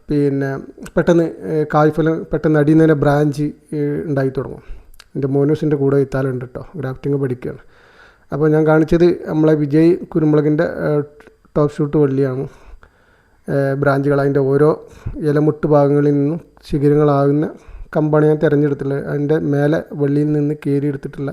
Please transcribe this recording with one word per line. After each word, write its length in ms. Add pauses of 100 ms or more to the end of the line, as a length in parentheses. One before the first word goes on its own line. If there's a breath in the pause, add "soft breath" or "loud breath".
പിന്നെ, 400 (460)
പെട്ടെന്ന്, 320 (240)
ഏ, 80 (160)
കായ്ഫലം, 420 (140)
പെട്ടെന്ന് 300
അടിയിൽ 160
നിന്ന് 100
തന്നെ 160
ബ്രാഞ്ച്, 440 (300)
ഏ, 60 (240)
ഉണ്ടായി 320
തുടങ്ങും. 260 (500 soft breath)
എൻ്റെ 200
മോനൂസിൻ്റെ 480
കൂടെ 240
ഇത്താലുണ്ട് 400
കേട്ടോ, 160 (180)
ഗ്രാഫ്റ്റിംഗ് 440
പഠിക്കുകയാണ്. 380 (680 soft breath)
അപ്പോൾ 220
ഞാൻ 160
കാണിച്ചത് 360 (240)
നമ്മളെ 320
വിജയ് 300 (220)
കുരുമുളകിൻ്റെ, 520 (220)
ഏ, 20 (680)
ടോപ്പ് 180
ഷൂട്ട് 280
വള്ളിയാണ്. 420 (1080 soft breath)
ഏ, 40 (280)
ബ്രാഞ്ചുകൾ, 400
അതിൻ്റെ 200 (100)
ഓരോ 180 (580 loud breath)
ഇലമുട്ട് 360 (100)
ഭാഗങ്ങളിൽ 420
നിന്നും 240 (280)
ശിഖരങ്ങളാകുന്ന 760 (520 soft breath)
കമ്പാണ് 340
ഞാൻ 140
തിരഞ്ഞെടുത്തിട്ടുള്ളത്. 680
അതിൻ്റെ 240 (160)
മേലെ 260 (220)
വള്ളിയിൽ 280 (100)
നിന്ന് 160 (100)
കീറിയെടുത്തിട്ടുള്ള 680